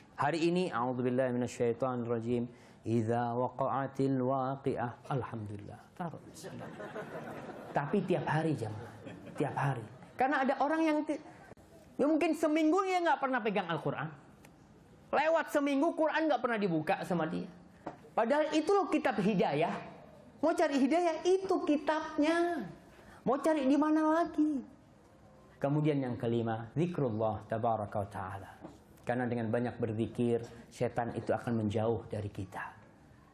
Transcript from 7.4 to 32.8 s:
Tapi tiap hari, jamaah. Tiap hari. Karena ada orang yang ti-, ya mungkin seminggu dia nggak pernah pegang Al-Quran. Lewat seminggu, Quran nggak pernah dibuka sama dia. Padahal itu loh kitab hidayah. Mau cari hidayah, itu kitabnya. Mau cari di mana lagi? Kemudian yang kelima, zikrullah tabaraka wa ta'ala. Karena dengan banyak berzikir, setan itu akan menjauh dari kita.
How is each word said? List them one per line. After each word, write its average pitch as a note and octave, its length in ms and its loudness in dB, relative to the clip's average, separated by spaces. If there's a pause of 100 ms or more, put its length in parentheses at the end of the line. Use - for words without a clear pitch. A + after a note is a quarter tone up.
Tapi D3 220 0 (100)
tiap D#3 160 0
hari, D#3 320 0
jamaah. A2 380 -8 (420)
Tiap C#3+ 240 -2
hari. C3+ 240 -2 (320)
Karena C4 320 2
ada C4 160 2
orang D#4 160 2
yang D#4+ 240 2
ti-, D4+ 160 -4 (800)
ya C4 80 4
mungkin D#4+ 320 2
seminggu D#4 480 4
dia F4+ 160 2
nggak D4 160 2
pernah B3+ 240 0
pegang G3 240 0
Al-Quran. D3+ 560 -4 (880)
Lewat D4+ 400 2
seminggu, C#4+ 400 2
Quran D#4+ 320 2
nggak C#4+ 160 2
pernah A#3+ 160 0
dibuka E3+ 480 0
sama D#3+ 240 0
dia. F3+ 160 -4 (720)
Padahal C#4+ 320 4
itu D#4 240 0
loh F#4+ 160 4
kitab C#4+ 320 2
hidayah. F3 480 2 (720)
Mau E4 160 2
cari D#4 160 2
hidayah, D#4+ 480 2
itu F#4 320 2 (160)
kitabnya. D#4 960 2 (560)
Mau B3 160 2
cari D4 320 2
di D4 80 6
mana D#4 320 4
lagi? D#4 480 2 (1040)
Kemudian D3 400 2
yang B2 160 -4
kelima, A#2 560 0
zikrullah A#2 720 0
tabaraka A2 560 -2
wa G2 80 -4
ta'ala. G2 420 -10 (540)
Karena B2 240 0
dengan A#2 240 -2
banyak A#2+ 240 0
berzikir, A#2 640 0 (320)
setan A#2+ 400 -2
itu - 160 -6
akan A2 320 0
menjauh G#2+ 480 0
dari G2+ 240 -6
kita. - 400 -10 (600)